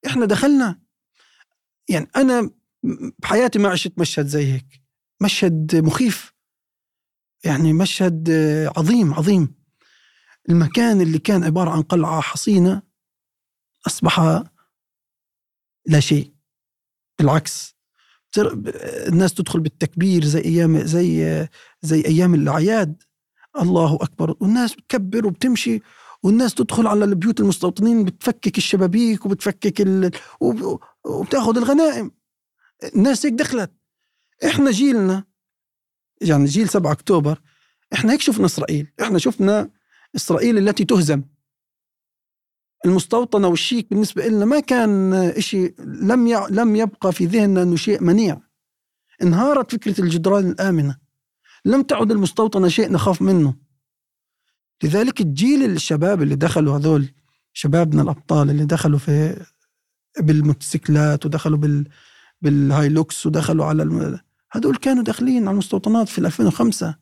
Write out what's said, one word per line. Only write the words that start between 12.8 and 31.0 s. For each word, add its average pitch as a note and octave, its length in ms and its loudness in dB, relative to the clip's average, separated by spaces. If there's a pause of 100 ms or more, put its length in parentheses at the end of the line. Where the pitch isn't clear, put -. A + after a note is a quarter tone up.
أصبح - 340 -2 (1700)
لا D3+ 140 4
شيء. C#3+ 340 -2 (840)
بالعكس، - 580 -2 (560)
تر-، G#3 200 0 (560)
الناس F3 260 2
تدخل F3+ 260 -4
بالتكبير E3 640 -2
زي D3+ 160 0
أيام، E3 380 2
زي، D#3+ 680 -2 (340)
زي D#3 180 0
أيام F3 340 2
الأعياد. D#3 680 0 (580)
الله E3+ 340 2
أكبر. - 460 -4
والناس A3+ 340 0
بتكبر G#3+ 520 -4
وبتمشي، A3+ 540 -2 (420)
والناس A3 320 2
تدخل A3+ 320 0
على G#3 180 2
البيوت G3+ 360 0
المستوطنين، G3+ 640 0
بتفكك - 540 -4
الشبابيك G3+ 680 0
وبتفكك G3 540 -4
ال-، F#3+ 300 2 (300)
وب-، A#3 400 -4 (240)